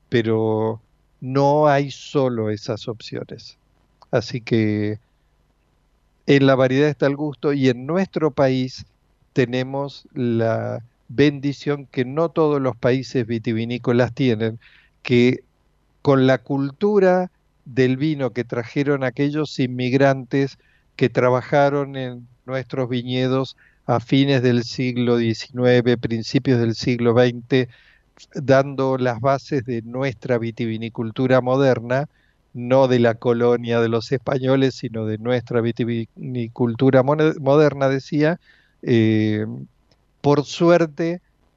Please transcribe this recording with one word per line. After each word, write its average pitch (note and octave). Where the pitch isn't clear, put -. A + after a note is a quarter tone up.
pero A2
no C#3+
hay C#3
solo B2
esas G#2+
opciones. -
Así B2
que G#2+
en C#3
la C3+
variedad C3
está C#3+
el C#3
gusto, D3
y C3+
en B2
nuestro D#3+
país C3
tenemos C3+
la A2+
bendición C#3+
que B2+
no D#3
todos D3
los B2
países B2+
vitivinícolas A#2+
tienen, A2+
que B2
con C3+
la C3
cultura F3+
del B2+
vino C#3
que A#2+
trajeron C3+
aquellos C#3+
inmigrantes C3+
que B2
trabajaron C#3
en B2
nuestros C3
viñedos B2+
a A#2
fines C3+
del A#2+
siglo B2
diecinueve, A#2+
principios A#2
del A2+
siglo A#2
veinte, B2
dando C3+
las B2
bases C3+
de A#2
nuestra B2
vitivinicultura A#2
moderna, B2+
no B2+
de B2
la A#2
colonia A#2+
de A2+
los A2+
españoles, C3+
sino A2
de G#2+
nuestra A#2+
vitivinicultura A#2+
mo-, C#3+
moderna, C#3
decía. D3
Eh, A2
por C#3+
suerte, E3+